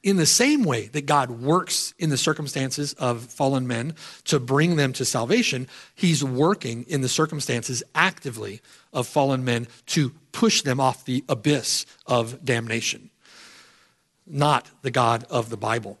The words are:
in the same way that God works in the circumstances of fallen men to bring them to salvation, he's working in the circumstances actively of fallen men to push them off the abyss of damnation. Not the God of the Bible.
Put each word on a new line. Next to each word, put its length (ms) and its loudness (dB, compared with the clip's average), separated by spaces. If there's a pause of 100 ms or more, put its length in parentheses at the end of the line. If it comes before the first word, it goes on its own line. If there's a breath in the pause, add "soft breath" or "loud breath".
in 140 2
the 100 4
same 380 4
way 240 0
that 180 -6
God 240 2
works 680 -2
in 120 0
the 60 2
circumstances 800 -2
of 300 -2
fallen 420 0
men 280 -4 (300 loud breath)
to 140 2
bring 380 2
them 180 2
to 100 -4
salvation, 640 0 (260 loud breath)
he's 280 2
working 680 0
in 120 -2
the 80 0
circumstances 720 -2 (120)
actively 680 -4 (320 soft breath)
of 140 -2
fallen 380 2
men 220 0 (200 loud breath)
to 240 0 (200)
push 320 2
them 180 0
off 240 0
the 240 -2
abyss 560 0 (220 loud breath)
of 380 0
damnation. 680 -4 (1160 loud breath)
Not 440 2 (120)
the 80 -4
God 400 2
of 200 -2
the 60 -8
Bible. 440 -4